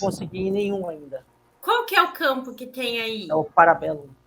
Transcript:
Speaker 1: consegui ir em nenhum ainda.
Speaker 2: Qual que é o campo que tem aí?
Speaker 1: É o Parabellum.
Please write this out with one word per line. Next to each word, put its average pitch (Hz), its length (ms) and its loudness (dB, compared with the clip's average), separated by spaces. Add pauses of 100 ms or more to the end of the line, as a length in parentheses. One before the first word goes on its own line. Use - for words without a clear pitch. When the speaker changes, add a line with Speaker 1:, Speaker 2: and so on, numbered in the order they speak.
Speaker 1:
consegui 185 380 -4
ir 190 100 -2
em - 20 0
nenhum 202 380 -2
ainda. 151 340 -12 (380)
Speaker 2:
Qual 466 240 2
que 381 100 -4
é 359 80 6
o 349 100 0
campo 262 420 0
que 254 120 -12
tem 240 340 -4
aí? 220 300 -6
Speaker 1:
É 151 40 0
o 156 100 2
Parabellum. 156 640 4 (180)